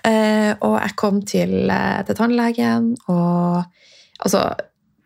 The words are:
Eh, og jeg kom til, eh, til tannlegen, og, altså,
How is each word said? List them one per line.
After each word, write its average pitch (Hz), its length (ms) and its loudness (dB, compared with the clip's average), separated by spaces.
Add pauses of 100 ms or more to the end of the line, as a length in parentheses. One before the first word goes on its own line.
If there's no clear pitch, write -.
Eh, 214 480 2 (160)
og 214 140 2
jeg - 180 -6
kom 202 240 0
til, 190 480 0
eh, 190 380 -2
til 202 100 -2
tannlegen, 233 720 0 (160)
og, 175 560 0 (560)
altså, - 240 0 (640)